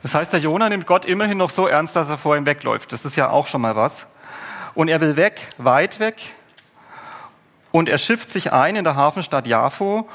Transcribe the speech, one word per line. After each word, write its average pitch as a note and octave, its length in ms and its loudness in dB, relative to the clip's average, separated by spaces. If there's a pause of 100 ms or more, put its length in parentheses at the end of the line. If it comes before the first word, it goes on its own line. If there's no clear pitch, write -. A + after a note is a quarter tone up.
Das C#3 100 -6
heißt, D#3+ 200 0
der F3 60 2
Jona E3+ 300 0
nimmt G3 160 -4
Gott F3+ 200 2
immerhin G3+ 340 0
noch F3+ 100 2
so F#3+ 160 0
ernst, D#3+ 300 0
dass D#3 140 0
er D3 100 -6
vor D3 180 2
ihm C#3+ 80 -2
wegläuft. C3 460 -2
Das - 120 -8
ist C#3 120 -6
ja C#3 160 2
auch C#3 160 2
schon C3+ 140 -2
mal A2+ 140 0
was. A#2 300 0 (720)
Und D#3+ 120 2
er D#3+ 140 2
will D3+ 140 2
weg, - 420 0
weit C3 420 2
weg. A3 220 -4 (1600)
Und E3 120 2
er C#3+ 100 2
schifft - 320 -2
sich - 220 -4
ein D3+ 220 4
in G3+ 80 -2
der D#3 120 2
Hafenstadt C#3+ 500 0
Jaffo, E3 680 0